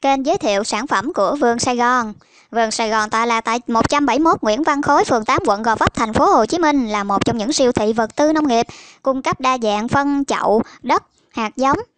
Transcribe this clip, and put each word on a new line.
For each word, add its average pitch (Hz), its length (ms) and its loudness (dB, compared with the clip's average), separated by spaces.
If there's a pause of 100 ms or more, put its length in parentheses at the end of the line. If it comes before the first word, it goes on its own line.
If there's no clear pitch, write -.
kênh 269 260 0
giới 349 120 2
thiệu - 260 0
sản 220 220 -6
phẩm 220 260 -2
của 208 280 0
Vườn 240 180 2
Sài 247 180 -2
Gòn. 240 360 0 (380)
Vườn 226 200 0
Sài 226 200 -4
Gòn 214 200 0
tọa 226 160 0
lạc 226 140 0
tại 233 260 -2
một 233 220 2
trăm 294 180 2
bảy 247 120 2
mươi 320 140 4
mốt 392 100 -2
Nguyễn 269 200 0
Văn 294 200 0
Khối, 294 220 4
phường 240 200 0
tám, 277 220 0
quận 208 160 0
Gò 226 120 2
Vấp, - 200 0
thành 226 180 -2
phố 277 140 2
Hồ 370 200 4
Chí 381 120 -2
Minh 294 300 2
là 208 160 -4
một 196 200 0
trong 233 140 -2
những 214 140 -4
siêu 247 200 2
thị 214 200 0
vật 220 240 -2
tư 302 160 2
nông 302 160 0
nghiệp, 233 180 0 (360)
cung 262 200 -2
cấp 339 180 -4
đa 262 220 -2
dạng 214 260 -2
phân, 277 360 0
chậu, 208 380 0 (200)
đất, 285 200 0 (280)
hạt 220 260 -6
giống 269 220 0 (200)